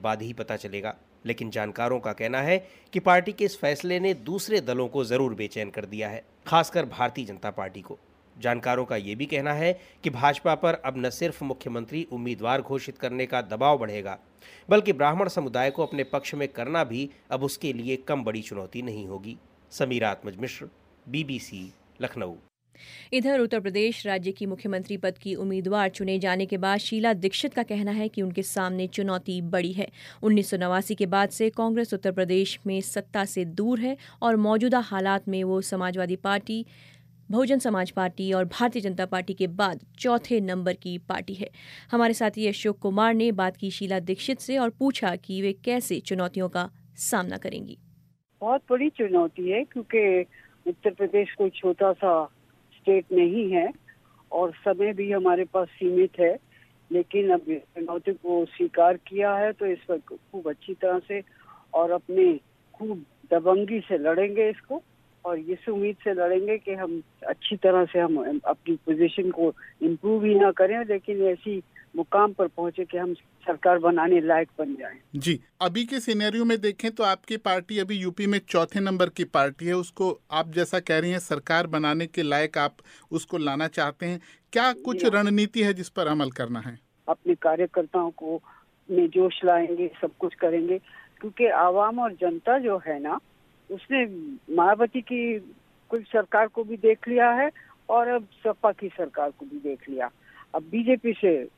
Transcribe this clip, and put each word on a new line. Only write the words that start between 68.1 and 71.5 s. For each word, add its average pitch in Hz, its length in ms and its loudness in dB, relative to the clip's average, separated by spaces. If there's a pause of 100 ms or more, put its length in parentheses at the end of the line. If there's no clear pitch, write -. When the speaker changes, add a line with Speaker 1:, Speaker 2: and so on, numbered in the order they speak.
Speaker 3:
अपनी 165 300 -2
position 165 560 0
को 165 220 2 (300)
improve 202 420 2
ही 208 100 6
ना 196 160 8
करें, 202 340 2
लेकिन 202 380 -2
ऐसी 190 380 0 (340)